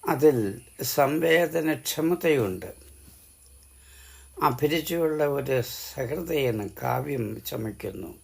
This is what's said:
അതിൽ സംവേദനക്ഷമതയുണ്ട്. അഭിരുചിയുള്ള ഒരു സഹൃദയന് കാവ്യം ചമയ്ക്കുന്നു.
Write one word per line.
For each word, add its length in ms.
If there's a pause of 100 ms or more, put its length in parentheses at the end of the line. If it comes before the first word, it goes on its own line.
അതിൽ 580 (220)
സംവേദനക്ഷമതയുണ്ട്. 1900 (1700)
അഭിരുചിയുള്ള 840
ഒരു 360
സഹൃദയന് 1080 (140)
കാവ്യം 600
ചമയ്ക്കുന്നു. 800